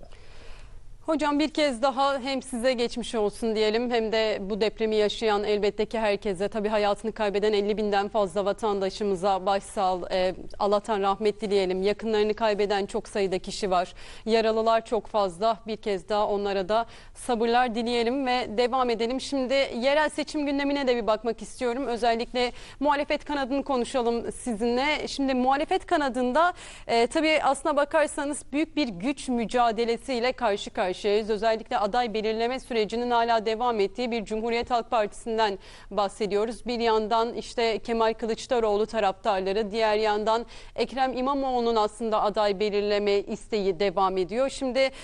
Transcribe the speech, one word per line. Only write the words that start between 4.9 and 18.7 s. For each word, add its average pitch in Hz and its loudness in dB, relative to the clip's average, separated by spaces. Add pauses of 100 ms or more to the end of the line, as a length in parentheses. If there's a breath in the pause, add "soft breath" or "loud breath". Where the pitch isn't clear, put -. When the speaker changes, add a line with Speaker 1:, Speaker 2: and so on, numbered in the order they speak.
Speaker 2:
yaşayan 208 2
elbette 208 0
ki 226 -4
herkese, 202 0
tabii 208 -2
hayatını 208 0
kaybeden 208 2
elli 202 2
binden 208 0
fazla 202 0
vatandaşımıza 196 0
başsağ-, 196 0 (100)
e, 185 2 (240)
Allah'tan 208 2
rahmet 202 2
dileyelim. 190 2
Yakınlarını 208 2
kaybeden 208 2
çok 202 -6
sayıda 190 0
kişi 190 -4
var. 180 2 (320 loud breath)
Yaralılar 220 4
çok 214 -2
fazla. 202 0
Bir 214 -4
kez 202 -4
daha 208 2
onlara 196 0
da 226 2 (280 loud breath)
sabırlar 233 2
dileyelim 240 0
ve 247 -2
devam 247 2